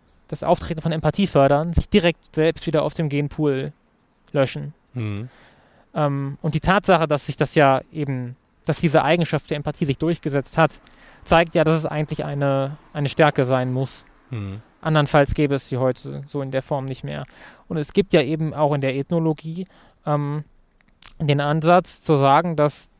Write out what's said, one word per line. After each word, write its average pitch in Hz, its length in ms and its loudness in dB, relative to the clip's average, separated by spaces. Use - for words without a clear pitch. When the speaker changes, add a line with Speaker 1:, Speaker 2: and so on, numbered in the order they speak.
Speaker 1:
das - 140 -10
Auftreten 165 400 0
von 165 100 -2
Empathie 160 340 0
fördern, 143 460 2
sich - 160 0
direkt 170 460 0
selbst 160 320 0
wieder 151 160 0
auf 147 100 -4
dem 160 160 -4
Genpool 143 640 -2
löschen. 143 420 -2
Speaker 2:
Mhm. 107 380 -8
Speaker 1:
Ähm, 139 480 -2
und 160 120 -4
die 156 60 0
Tatsache, 180 480 2
dass 143 180 -2
sich - 120 -8
das - 160 -2
ja 135 260 6
eben, 131 460 -6
dass 156 140 -2
diese 151 220 2
Eigenschaft 156 460 0
der 156 80 -4
Empathie 151 300 -4
sich 139 100 -2
durchgesetzt 156 640 -4
hat, 160 220 2
zeigt 170 300 2
ja, 160 100 4
dass 160 140 4
es 156 80 -4
eigentlich 151 400 -6
eine, 139 500 -2
eine 147 160 -4
Stärke 147 380 2
sein 127 260 0
muss. 127 320 -6
Speaker 2:
Mhm. 101 320 -8
Speaker 1:
Andernfalls 151 500 2
gäbe 143 220 0
es - 160 -6
sie 127 80 -4
heute 139 480 -4
so 143 160 -8
in 135 80 -8
der 131 100 -4
Form 135 240 -6
nicht 135 200 -10
mehr. 143 200 -10
Und 165 100 -4
es 147 160 -8
gibt - 180 2
ja 170 80 6
eben 156 320 -2
auch 147 220 0
in 135 80 -2
der 135 120 -2
Ethnologie, 160 720 -4
ähm, 147 400 -2
den 143 220 0
Ansatz 160 640 2
zu 160 140 2
sagen, 143 400 4
dass 147 440 -2